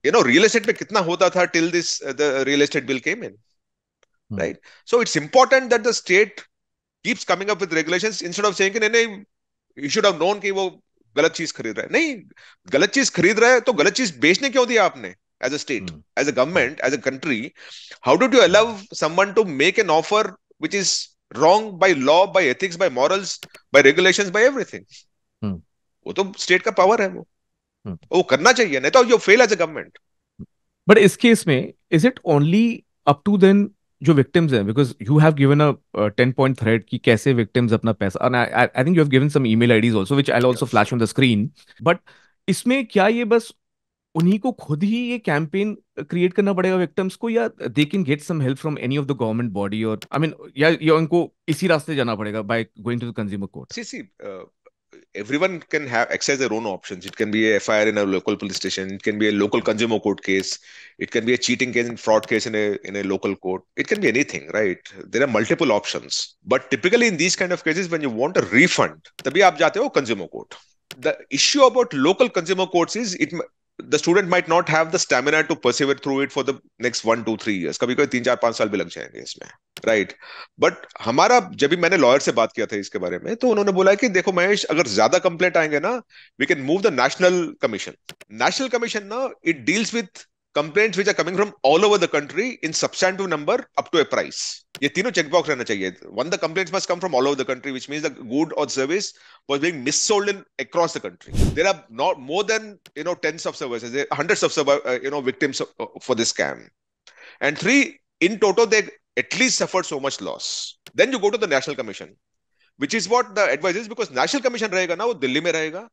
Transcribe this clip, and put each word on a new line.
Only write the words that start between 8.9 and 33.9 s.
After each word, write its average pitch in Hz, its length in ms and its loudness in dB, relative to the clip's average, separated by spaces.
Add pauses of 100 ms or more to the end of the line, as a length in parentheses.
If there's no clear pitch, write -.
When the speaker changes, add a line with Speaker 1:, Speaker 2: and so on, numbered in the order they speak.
Speaker 1:
you 143 140 -8
should 202 180 4
have 156 120 -2
known 196 180 0
कि 196 100 -4
वो 190 320 -6 (340)
गलत 160 140 2
चीज 160 200 -8
खरीद 110 280 -8
रहा - 20 -6
है।" - 100 -10
नहीं, 269 320 -2 (440)
गलत 180 220 2
चीज 262 200 0
खरीद 190 300 0
रहा 240 120 6
है 247 80 4
तो 240 140 0
गलत 180 200 2
चीज 190 240 -4
बेचने 190 320 2
क्यों 247 180 0
दिया 220 180 2
आपने 107 300 -6 (280)
as 131 80 -2
a 143 80 -6
state, 95 320 -8
Speaker 2:
हम्म। 78 320 -6
Speaker 1:
as 143 100 0
a 113 40 -2
government, 139 520 0
as 139 100 -4
a - 80 -14
country? 131 340 -4 (680)
How 160 140 6
did 254 140 2
you 240 140 8
allow 208 160 6
Speaker 2:
हम्म। 202 300 -12
Speaker 1:
someone 180 400 0
to 220 100 4 (160)
make 190 240 2
an 170 40 -4
offer 165 340 2 (400)
which 160 120 -6
is - 320 -4 (300)
wrong 185 420 4
by 190 140 4 (160)
law, 175 240 4
by 190 100 4 (120)
ethics, 175 220 -6
by 180 200 0
morals, 175 480 -2
by - 360 2
regulations, 180 500 4
by 220 200 4
everything? 185 300 -8 (640)
Speaker 2:
हम्म। 95 180 -6 (460)
Speaker 1:
वो - 60 -10
तो 190 260 -2
स्टेट 180 220 2
का 226 100 -2
पावर 202 300 4
है 196 60 0
वो। 180 200 -12 (600)
Speaker 2:
हम्म। 104 100 -10 (140)
Speaker 1:
वो 175 120 2
करना 247 280 4
चाहिए, 196 280 0
नहीं 147 120 0
तो 254 120 8
you 233 140 4
fail 196 200 6
as 247 100 6
a 208 80 2
government। 151 340 -6 (1000)
Speaker 2:
But 214 80 10
इस 208 180 6
केस 226 320 4
में, 135 260 0 (200)
is 160 100 4
it 254 100 4 (160)
only 170 420 4 (380)
up 143 80 4 (120)
to 202 140 4
then 202 240 6 (360)